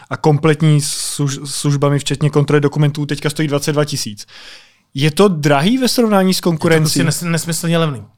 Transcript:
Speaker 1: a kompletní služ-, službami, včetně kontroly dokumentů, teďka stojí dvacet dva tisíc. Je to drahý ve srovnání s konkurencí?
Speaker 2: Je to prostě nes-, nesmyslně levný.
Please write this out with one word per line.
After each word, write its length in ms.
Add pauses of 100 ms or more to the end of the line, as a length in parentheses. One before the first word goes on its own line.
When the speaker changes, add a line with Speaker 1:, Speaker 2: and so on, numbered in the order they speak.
(100)
Speaker 1:
a 60
kompletní 640
služ-, 640
službami, 540
včetně 320
kontroly 300
dokumentů, 460
teďka 240
stojí 180
dvacet 240
dva 120
tisíc. 420 (720)
Je 120
to 180
drahý 500
ve 100
srovnání 460
s 60
konkurencí? 580
Speaker 2:
Je 60
to 20
prostě 200
nes-, 40
nesmyslně 480
levný. 260 (140)